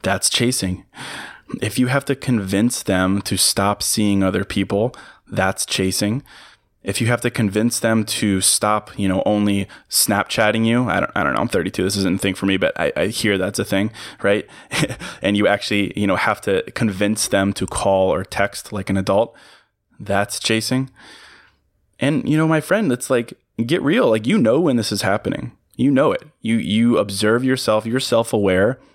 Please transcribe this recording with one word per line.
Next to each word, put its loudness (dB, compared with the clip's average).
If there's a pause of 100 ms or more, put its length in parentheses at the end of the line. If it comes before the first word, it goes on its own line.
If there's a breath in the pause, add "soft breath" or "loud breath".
that's 0
chasing. -2 (760 loud breath)
If -4
you 2
have 0
to -2
convince 0
them 0
to -4
stop 0
seeing 2
other 0
people, -2 (300 loud breath)
that's -2
chasing. -2 (640 loud breath)
If -6
you 0
have 0
to -2
convince 0
them 0
to 0
stop, 0
you 0
know, 0
only 2 (220 loud breath)
Snapchatting 2
you, 2
I 0
don't, -2
I 0
don't 0
know, 0
I'm 0
thirty-two, -2
this 0
isn't 0
a -4
thing -2
for -6
me, 2
but 0
I, 0
I 0
hear 0
that's -2
a -2
thing, -2 (300 loud breath)
right? 0 (260 loud breath)
<laughs> -6
And 2
you 4
actually, 0
you 0
know, 2
have -2
to -2
convince -2
them 2
to -4
call 2
or -2
text -4
like -6
an 0
adult, 0 (640 loud breath)
that's -2
chasing. -2 (1080 loud breath)
And, 0
you 2
know, 2
my 2
friend, 0
it's -4
like, 0 (320)
get 0
real. 2
Like, 2
you 4
know 4
when 2
this 0
is -2
happening. -2 (220)
You 2
know 4
it. -4 (180)
You, 0
you 2
observe 2
yourself, 0
you're -2
self-aware, 2 (160 soft breath)